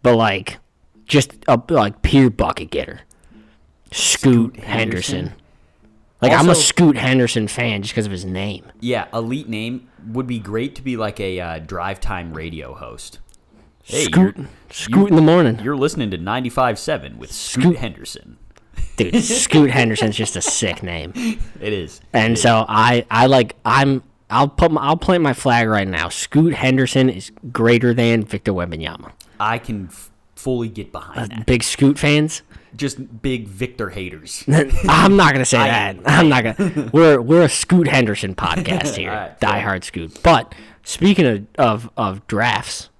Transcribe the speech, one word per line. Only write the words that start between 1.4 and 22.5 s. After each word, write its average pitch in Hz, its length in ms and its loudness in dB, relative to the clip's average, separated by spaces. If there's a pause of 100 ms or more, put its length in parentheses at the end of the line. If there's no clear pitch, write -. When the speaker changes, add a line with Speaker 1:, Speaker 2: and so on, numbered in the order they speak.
Speaker 1:
a, - 200 4
like, 110 320 0
pure 135 280 6
bucket - 420 -4
getter. - 300 -8 (920)
Scoot - 600 2
Speaker 2:
Scoot - 100 -18
Speaker 1:
Henderson. 107 540 -4
Speaker 2:
Henderson. 90 160 -8 (880)
Speaker 1:
Like, 127 100 4
I'm 156 140 4
a 180 40 6
Speaker 2:
Also 175 120 4
Speaker 1:
Scoot 160 360 4
Henderson 123 520 0
fan 117 320 -4
just 110 120 -10
'cause 110 120 -2
of 101 80 -6
his 92 100 -8
name. 95 400 -8 (160)
Speaker 2:
Yeah, 117 340 -4
elite 117 360 -6
name. 117 400 -8 (180)
Would 123 200 -6
be 120 120 -6
great 110 360 -6
to - 60 -16
be, 131 140 -6
like, 110 240 -6
a, 92 200 -6
uh, 82 200 -8
drive 87 400 -8
time 87 340 -6
radio 78 400 -12
host. - 460 -18 (640)
"Hey, 147 220 -4
Speaker 1:
Scoot, 185 320 2
Speaker 2:
you're, 139 100 -12 (220)
Speaker 1:
Scoot - 260 -6
Speaker 2:
you, 202 120 6
Speaker 1:
in 180 100 4
the 160 40 6
morning. 156 400 4
Speaker 2:
you're 135 140 -4
listening 131 360 -2
to 90 60 -6
ninety-five 120 640 -2
seven 139 400 -8
with - 140 -16
Scoot - 300 -4
Speaker 1:
Scoot. 175 140 4
Speaker 2:
Henderson." - 600 -12 (580)
Speaker 1:
Dude, 208 280 2
Speaker 2:
<laughs> - 0 -
Speaker 1:
Scoot 156 480 4
Henderson's 113 440 0
just 104 220 -4
a 87 40 -6
sick - 420 -4
name. 85 280 -8 (480)
Speaker 2:
It 107 140 -6
is. 87 260 -10 (140)
Speaker 1:
And 110 200 2
Speaker 2:
It 110 40 0
is. - 40 -4
Speaker 1:
so 113 280 2